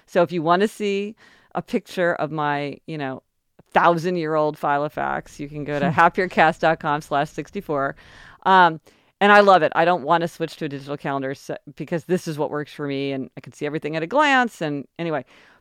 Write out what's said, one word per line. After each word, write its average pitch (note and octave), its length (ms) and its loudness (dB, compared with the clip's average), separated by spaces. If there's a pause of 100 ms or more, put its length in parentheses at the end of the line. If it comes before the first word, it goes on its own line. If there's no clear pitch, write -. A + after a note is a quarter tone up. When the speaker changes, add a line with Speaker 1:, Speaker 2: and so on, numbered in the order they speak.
Speaker 1:
So - 160 0
if E3+ 120 0
you F3 80 -4
want F3 220 2
to A3 40 2
see G3+ 480 -6 (380)
a F3 80 -6
picture F3+ 540 -4
of D3+ 160 -4
my, D3 460 -4 (100)
you D#3+ 100 -10
know, C3+ 240 -8 (500)
thousand-year-old D#3+ 880 0
Filofax, C#3+ 800 -4
you D3 80 -10
can D3 160 -12
go D3 160 -6
to C#3+ 100 0
Speaker 2:
<laughs> - 20 0
Speaker 1:
happiercast E3+ 680 2
dot D#3+ 220 0
com D3 180 -2
slash D3 300 -2
sixty-four. D3 680 -6 (480)
Um, F3+ 380 6 (400)
and G3+ 100 6
I G#3 80 10
love F#3+ 240 8
it. C#3+ 120 2
I E3 100 4
don't E3+ 180 2
want D#3+ 180 2
to E3+ 60 -2
switch - 300 -8
to E3 80 -6
a D3 40 -6
digital C#3 280 -10
calendar C#3 360 -6
so, - 220 -12 (220)
because D#3+ 260 -6
this F3 240 -2
is D3+ 100 -6
what D3 140 -2
works D3 220 -8
for D3 120 -8
me, C#3 280 -4
and C3 240 -8
I - 40 -16
can - 120 -20
see - 120 -8
everything D3+ 300 -6
at D#3+ 80 -4
a E3 40 -6
glance. C4 540 0
And D3 240 -6 (140)
anyway, D#3 240 -4 (380)